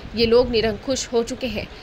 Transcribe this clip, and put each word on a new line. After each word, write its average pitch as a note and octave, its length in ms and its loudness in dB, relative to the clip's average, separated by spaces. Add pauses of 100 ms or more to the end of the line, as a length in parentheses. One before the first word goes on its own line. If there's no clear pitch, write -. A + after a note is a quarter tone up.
(160)
ये A3+ 100 2
लोग A#3+ 240 6
निरंकुश A3+ 640 -2
हो A#3 100 2
चुके B3+ 240 -8
हैं। G#3 200 -8 (160)